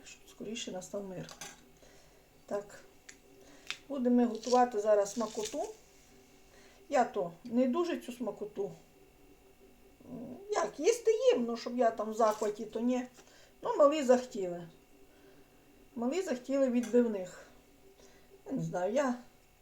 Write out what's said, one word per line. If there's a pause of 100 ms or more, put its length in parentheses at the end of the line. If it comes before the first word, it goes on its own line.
щоб
скоріше
настав
мир. (1160)
Так, (1040)
будемо
готувати
зараз
смакоту. (1300)
Я
то (120)
не
дуже
цю
смакоту. (1800)
Як,
їсти (220)
їм,
ну,
щоб
я
там
в
захваті,
то
ні. (560)
Ну,
малі
захотіли. (1300)
Малі
захотіли
відбивних. (1000)
Я
не
знаю,
я, (480)